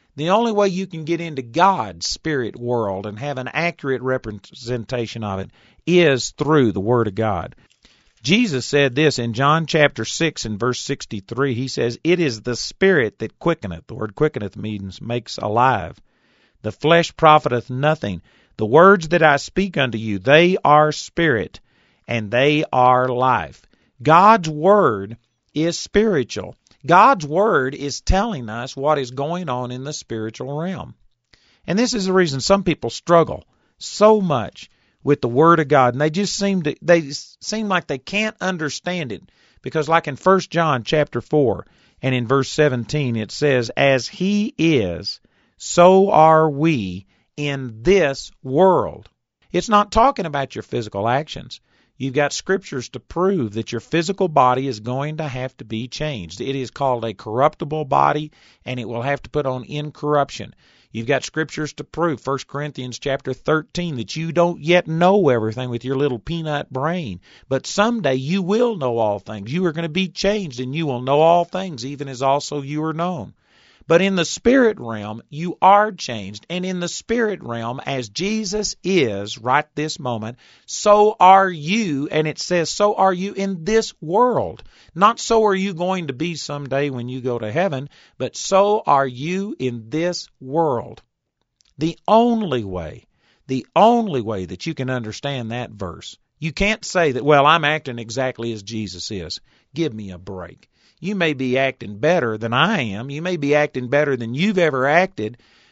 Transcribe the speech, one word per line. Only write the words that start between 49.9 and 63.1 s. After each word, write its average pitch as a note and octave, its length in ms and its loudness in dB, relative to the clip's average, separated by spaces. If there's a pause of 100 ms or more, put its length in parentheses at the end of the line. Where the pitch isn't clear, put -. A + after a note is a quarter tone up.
talking A3+ 360 2
about C#3 280 -6
your A2 80 -8
physical G#2+ 460 -4
actions. - 520 -4 (400)
You've B2+ 140 -6
got C#3+ 180 0
scriptures F#3 580 -6
to A#2 100 -12
prove E3 540 -2
that A2 180 -6
your A#2 80 -4
physical E3+ 480 -2
body C3+ 400 2
is A2 100 -6
going C3 380 -6
to D#3 100 -6
have B2+ 300 -8
to C3 80 -16
be A2+ 240 -8
changed. A2 520 -8
It C3 140 -6
is C3 160 -6
called B2+ 340 -2
a A2+ 80 -4
corruptible C#3+ 720 -2
body, C#3+ 440 2 (340)
and B2 140 -8
it A2 100 -8
will A#2 140 -8
have C#3 220 -4
to - 60 -20
put C#3+ 160 -4
on B2+ 180 -6
incorruption. D3 920 -4 (380)
You've A2+ 160 -8
got C3+ 160 0
scriptures D#3 480 -6
to D3 120 -12
prove, D#3 360 -4
First C3+ 260 -4
Corinthians C3 540 -10
chapter C3+ 340 -4